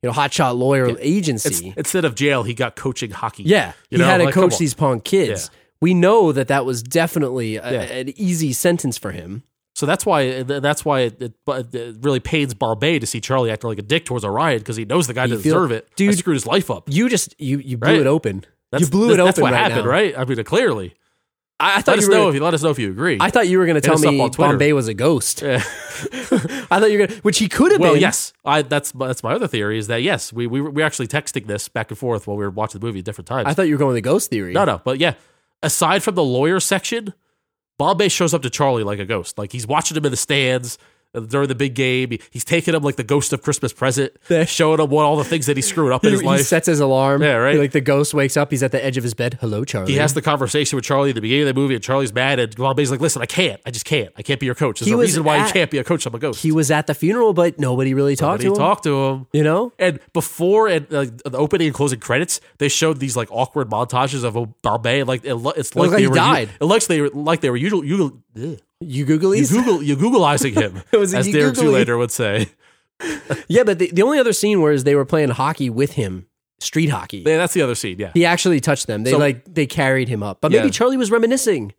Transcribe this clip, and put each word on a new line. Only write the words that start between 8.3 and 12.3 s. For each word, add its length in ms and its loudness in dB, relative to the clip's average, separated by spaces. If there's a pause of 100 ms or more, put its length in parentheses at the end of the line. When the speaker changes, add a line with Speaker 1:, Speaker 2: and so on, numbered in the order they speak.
Speaker 1:
sentence 440 0
for 140 -8
him. 320 -12 (320)
Speaker 2:
So 100 -4
that's 200 -2
why, 360 0
th-, 200 -6
that's 240 -2
why 160 2
it, 200 -4
it, 120 -10 (120)
but 300 -6
it 240 -10
really 220 0
pains 320 -2